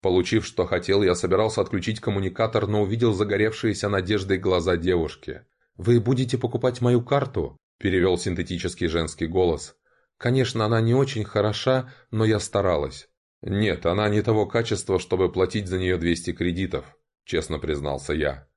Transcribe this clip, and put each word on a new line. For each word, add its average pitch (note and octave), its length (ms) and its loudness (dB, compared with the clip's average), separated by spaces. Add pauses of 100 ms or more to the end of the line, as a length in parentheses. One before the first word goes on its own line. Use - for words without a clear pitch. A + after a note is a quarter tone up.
Получив, F#2 440 2
что - 200 -2
хотел, F#2+ 360 0
я F2 140 4
собирался G2+ 460 0
отключить G2+ 380 -2
коммуникатор, G2+ 680 -2
но G#2 160 2
увидел A2 300 2
загоревшиеся G#2 760 0
надеждой G2 480 0
глаза F2+ 400 0
девушки. E2 680 -4 (320)
"Вы A#2 220 4
будете B2+ 380 0
покупать B2 440 -2
мою A#2+ 200 4
карту?" C3+ 560 -2 (220)
перевёл F#2 380 2
синтетический F2+ 680 -4
женский D#2+ 400 -2
голос. E2+ 480 0 (420)
"Конечно, A#2+ 480 0
она A2+ 160 2
не A2+ 120 4
очень C3 300 0
хороша, A2+ 680 0 (200)
но A2 140 0
я A2 140 2
старалась". D#2+ 680 -2 (320)
"Нет, G2 440 -2
она G2+ 240 2
не G#2 120 2
того G#2+ 240 2
качества, G2+ 540 0
чтобы F2+ 320 0
платить F#2 360 0
за F#2 120 -2
неё F#2 180 0
двести E2+ 340 0
кредитов", F2+ 540 -4 (400)
честно D#2 320 -4
признался C#2+ 560 -4
я. C#2+ 440 -4